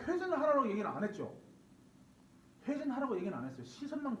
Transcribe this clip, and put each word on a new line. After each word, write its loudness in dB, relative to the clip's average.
회전을 0
하라고 6
얘기는 0
안 -2
했죠. -2
회전하라고 0
얘기는 -2
안 -4
했어요. -8
시선만 -4